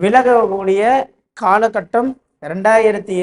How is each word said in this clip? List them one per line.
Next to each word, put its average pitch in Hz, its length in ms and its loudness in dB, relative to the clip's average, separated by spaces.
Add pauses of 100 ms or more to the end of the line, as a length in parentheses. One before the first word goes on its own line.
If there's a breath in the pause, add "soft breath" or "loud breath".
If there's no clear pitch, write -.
விலகக்கூடிய 202 800 2 (600)
காலகட்டம் 220 680 0 (420)
ரெண்டாயிரத்தி 208 720 0